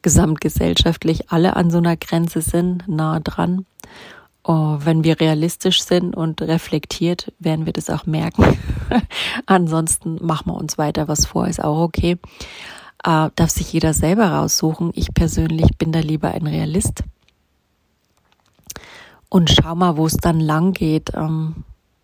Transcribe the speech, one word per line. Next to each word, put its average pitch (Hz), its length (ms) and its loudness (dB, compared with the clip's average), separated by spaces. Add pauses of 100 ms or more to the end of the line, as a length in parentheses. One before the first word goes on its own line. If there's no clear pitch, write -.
gesamtgesellschaftlich 160 1300 2
alle 170 260 2
an 175 140 2
so 170 80 2
einer 170 180 2
Grenze 165 460 -2
sind, 175 440 -2
nah 156 340 -2
dran. 175 440 -2 (800)
Oh, 156 360 2
wenn 160 240 2
wir 160 160 2
realistisch 160 640 0
sind 180 320 0
und 160 280 -4
reflektiert, 165 960 -2
werden 160 260 -2
wir 160 80 -4
das - 160 -6
auch - 160 -4
merken. 165 540 2 (440)
<laughs> - 440 -8
Ansonsten 165 760 0
machen 165 280 -2
wir - 40 -6
uns - 200 -8
weiter 151 320 -2
was 151 160 0
vor, - 220 -2
ist 175 180 -4
auch 151 160 0
okay. 170 380 0 (840)
Äh, 160 320 2
darf 165 160 2
sich - 220 -4
jeder 160 220 2
selber 185 340 2
raussuchen. 160 680 0
Ich - 200 -4
persönlich 160 640 2
bin 160 140 0
da 160 80 2
lieber 156 300 -2
ein 165 160 -6
Realist. 156 580 -2 (2250)
Und 175 200 4
schau - 240 2
mal, 175 220 2
wo 160 100 2
es 156 120 -2
dann 160 220 2
lang 160 340 2
geht. 160 400 -2
Ähm, 160 500 -6 (400)